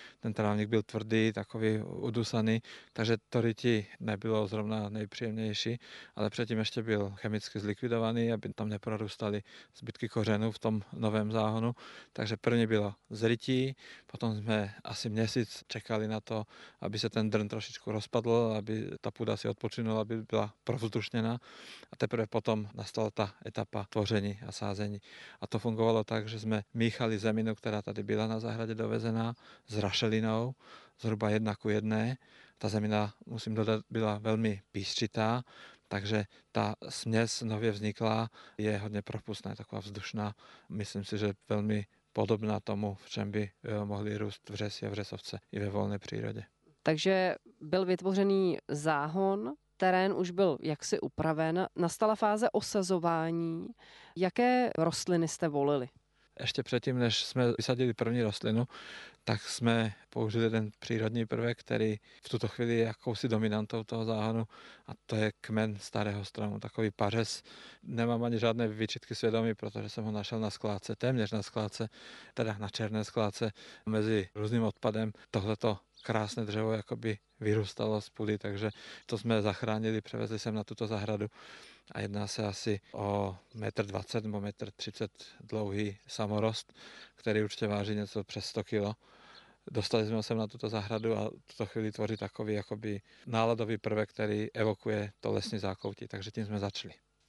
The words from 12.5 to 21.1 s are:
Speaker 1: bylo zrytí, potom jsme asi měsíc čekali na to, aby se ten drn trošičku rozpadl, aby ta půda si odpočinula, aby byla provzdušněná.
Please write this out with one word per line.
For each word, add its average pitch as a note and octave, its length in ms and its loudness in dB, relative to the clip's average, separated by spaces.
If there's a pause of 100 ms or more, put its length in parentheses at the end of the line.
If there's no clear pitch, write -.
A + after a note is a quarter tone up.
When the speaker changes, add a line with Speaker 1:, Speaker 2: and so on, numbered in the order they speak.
Speaker 1:
bylo G#2 280 4 (160)
zrytí, B2 640 2 (300)
potom A2+ 300 -2
jsme G#2+ 380 0 (100)
asi - 240 -4
měsíc A2 580 0
čekali A2 420 -2
na A2 120 -2
to, G#2+ 240 -4 (360)
aby G#2 180 -4
se G#2+ 120 0
ten G#2+ 200 2
drn G#2 180 2
trošičku - 440 -6
rozpadl, A2+ 640 2
aby A2 320 -4 (100)
ta A#2 100 -4
půda A2 260 0
si A2+ 120 -4
odpočinula, A2 520 -2
aby A2 220 -2
byla G#2+ 320 0 (100)
provzdušněná. A2+ 760 0 (540)